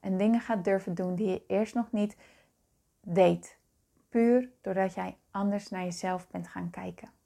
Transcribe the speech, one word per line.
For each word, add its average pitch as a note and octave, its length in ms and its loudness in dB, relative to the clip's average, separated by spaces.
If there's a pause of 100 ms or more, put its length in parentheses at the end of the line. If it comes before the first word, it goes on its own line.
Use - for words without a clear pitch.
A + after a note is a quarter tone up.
en F#3+ 160 -2
dingen A3 240 4
gaat G#3+ 240 -4
durven G3 300 0
doen F3+ 200 -4
die G3 140 -2
je F#3 180 -2
eerst G#3 280 0
nog A#3 180 -2
niet G#3 240 -2 (840)
deed. F3 580 2 (500)
Puur A#3+ 420 4 (100)
doordat F#3+ 340 -2
jij F#3+ 220 -8 (140)
anders G3+ 380 -2
naar F#3 160 -6
jezelf F3+ 440 -4
bent F3 200 -10
gaan F3+ 220 -8
kijken. F3 380 -12 (180)